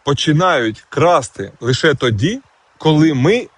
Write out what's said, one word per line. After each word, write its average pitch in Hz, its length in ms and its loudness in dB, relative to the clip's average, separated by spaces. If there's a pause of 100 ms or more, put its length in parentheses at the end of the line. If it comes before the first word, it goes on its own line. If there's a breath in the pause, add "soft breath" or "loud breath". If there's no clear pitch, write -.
починають 147 840 -2
красти 147 720 -2
лише 131 340 0
тоді, 127 460 -2 (380)
коли 156 360 2
ми 185 320 0 (120)